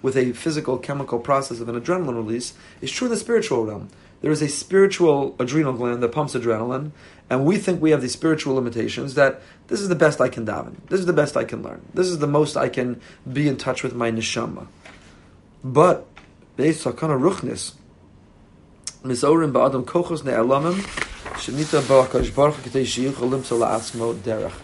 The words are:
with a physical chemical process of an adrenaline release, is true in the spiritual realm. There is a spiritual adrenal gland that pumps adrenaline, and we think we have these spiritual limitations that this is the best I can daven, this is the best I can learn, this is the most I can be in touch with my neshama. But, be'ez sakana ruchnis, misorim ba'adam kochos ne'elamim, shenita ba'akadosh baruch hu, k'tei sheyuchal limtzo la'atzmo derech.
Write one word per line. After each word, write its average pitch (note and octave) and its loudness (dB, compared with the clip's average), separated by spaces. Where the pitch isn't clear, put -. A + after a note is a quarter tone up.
with C3 0
a B2+ 2
physical D3 -4
chemical C3+ -4
process C3+ 0
of A#2 -6
an A#2 -4
adrenaline D3+ -2
release, A2+ -4
is C3+ -8
true B3+ -4
in A#3 0
the A3 -2
spiritual A3 0
realm. G2+ -10
There D3+ 0
is D3 0
a D3+ 0
spiritual E3+ 2
adrenal C3+ 0
gland A#2+ -2
that A#2 2
pumps D3 -2
adrenaline, A#2+ -2
and C3 2
we G3+ 4
think F3+ 0
we D#3 6
have C#3+ 4
these B2 -4
spiritual D#3 0
limitations B2 -2
that C3+ 4
this G3+ -2
is G3 -4
the F3+ 2
best D3+ 4
I B2 4
can A2+ -6
daven, E2 -6
this F#3+ 2
is F#3 -2
the F3 2
best D3+ 2
I - 0
can - -8
learn, - -12
this F#3 0
is F3 -2
the D3 0
most D3 2
I C3 0
can B2 -4
be D3 0
in C3+ 0
touch - -4
with B2 -4
my A#2 0
neshama. A2+ -4
But, C#3 4
be'ez D#3 2
sakana C3+ 0
ruchnis, C#3 -2
misorim C#3+ 2
ba'adam B2+ 2
kochos F3 -2
ne'elamim, C#3 0
shenita D3 0
ba'akadosh B2+ 4
baruch D3 4
hu, - -12
k'tei C3+ 0
sheyuchal B2 -2
limtzo B2+ -2
la'atzmo A2+ -2
derech. A2 -6